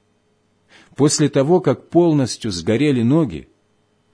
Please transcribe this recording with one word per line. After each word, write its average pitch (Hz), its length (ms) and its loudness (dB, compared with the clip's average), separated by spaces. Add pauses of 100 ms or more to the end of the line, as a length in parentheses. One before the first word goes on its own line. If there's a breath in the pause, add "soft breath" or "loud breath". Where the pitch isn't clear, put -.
(960 soft breath)
После 143 320 0
того, 143 320 0
как 143 280 -4
полностью 151 640 0
сгорели 110 520 -2
ноги, 117 460 -2 (640 soft breath)